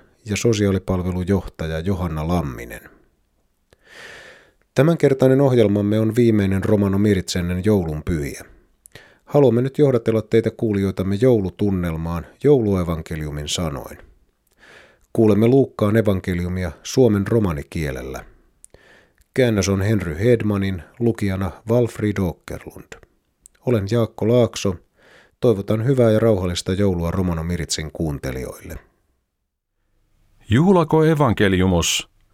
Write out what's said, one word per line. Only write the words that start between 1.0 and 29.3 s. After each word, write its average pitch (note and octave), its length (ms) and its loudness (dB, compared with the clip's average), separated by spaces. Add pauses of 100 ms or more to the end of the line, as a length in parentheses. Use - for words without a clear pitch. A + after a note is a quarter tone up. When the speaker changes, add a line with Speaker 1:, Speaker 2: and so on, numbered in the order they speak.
Speaker 1:
Johanna E2 480 -4
Lamminen. F2 540 -4 (1900)
Tämänkertainen C3+ 640 4
ohjelmamme G#2 580 4
on A2 160 0
viimeinen G2+ 480 4
Romano G2+ 340 2
Mirtsennen F2+ 680 0
joulun E2 380 0
pyhiä. D2 400 -6 (800)
Haluamme B2 360 2
nyt C3+ 160 -4
johdatella A2+ 440 2
teitä A2+ 360 0
kuulijoitamme G2 640 -2
joulutunnelmaan F2 1040 -2 (180)
jouluevankeliumin E2 1040 0
sanoin. D2 500 -8 (1160)
Kuulemme G#2+ 340 2
Luukkaan A#2 500 2
evankeliumia F#2 760 -2 (120)
suomen G#2+ 440 2
romanikielellä. C#2+ 960 -4 (1080)
Käännös A2 360 2
on G2 120 0
Henry F#2 380 -2
Hedmanin, G2+ 640 0 (160)
lukijana G2 520 -2 (180)
Walfrid A2 480 0
Åkerlund. - 760 -8 (720)
Olen G#2+ 260 0
Jaakko A2 360 -2
Laakso. A2+ 480 0 (640)
Toivotan A2 460 0
hyvää B2+ 260 4
ja G#2+ 80 2
rauhallista F#2+ 540 0
joulua F2+ 380 0
Romano F2 320 -2
Miritsin D#2+ 480 -6
kuuntelijoille. F2 840 -8 (1700)